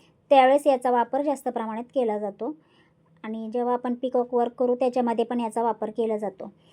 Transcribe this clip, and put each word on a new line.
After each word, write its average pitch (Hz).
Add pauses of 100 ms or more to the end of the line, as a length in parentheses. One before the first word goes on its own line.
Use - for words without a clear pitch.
(300)
त्यावेळेस 277
याचा 262
वापर 240
जास्त 277
प्रमाणात 226 (120)
केला 226
जातो 214 (680)
आणि 220
जेव्हा 240
आपण 247
पिकॉक 247
वर्क 240
करू 247
त्याच्यामध्ये 247
पण 240
याचा 226
वापर 220
केला 220
जातो. 208 (200)